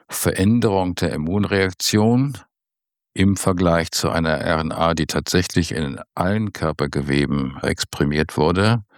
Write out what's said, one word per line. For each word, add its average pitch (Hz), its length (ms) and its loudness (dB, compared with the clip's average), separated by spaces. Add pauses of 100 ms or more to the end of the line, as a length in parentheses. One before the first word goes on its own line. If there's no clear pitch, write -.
Veränderung 98 880 2
der 76 180 -2
Immunreaktion 101 1300 0 (720)
im 95 240 2
Vergleich 87 540 2
zu - 180 -2
einer 82 220 0
R 80 280 0
N 78 120 -4
A, 82 240 0
die 80 100 0
tatsächlich - 680 0
in 71 260 -6 (160)
allen 101 380 0
Körpergeweben 69 1080 -2
exprimiert - 720 -2
wurde, 101 480 2 (140)